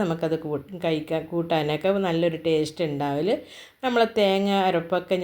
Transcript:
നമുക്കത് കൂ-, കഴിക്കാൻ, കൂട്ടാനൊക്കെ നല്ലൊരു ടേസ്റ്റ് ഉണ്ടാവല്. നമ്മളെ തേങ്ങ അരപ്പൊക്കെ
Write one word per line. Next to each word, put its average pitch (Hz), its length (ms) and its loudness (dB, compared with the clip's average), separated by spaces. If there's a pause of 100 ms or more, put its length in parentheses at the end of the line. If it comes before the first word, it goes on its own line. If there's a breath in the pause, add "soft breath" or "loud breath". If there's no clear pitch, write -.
നമുക്കത് 165 420 0
കൂ-, 147 180 -4 (220)
കഴിക്കാൻ, 160 480 -2
കൂട്ടാനൊക്കെ 165 600 0 (140)
നല്ലൊരു 165 400 0
ടേസ്റ്റ് 156 440 0
ഉണ്ടാവല്. 143 460 0 (480 loud breath)
നമ്മളെ 233 240 4 (100)
തേങ്ങ 196 320 4 (180)
അരപ്പൊക്കെ 180 560 0